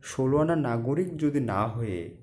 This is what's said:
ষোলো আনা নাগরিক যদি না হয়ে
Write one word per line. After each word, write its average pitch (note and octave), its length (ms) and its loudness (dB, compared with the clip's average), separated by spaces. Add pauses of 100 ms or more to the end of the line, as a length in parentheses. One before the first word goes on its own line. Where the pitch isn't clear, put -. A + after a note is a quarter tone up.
ষোলো C3+ 340 2
আনা D#3+ 180 2
নাগরিক C#3 600 0
যদি D3 240 0
না G#2+ 260 0
হয়ে G#2 560 -4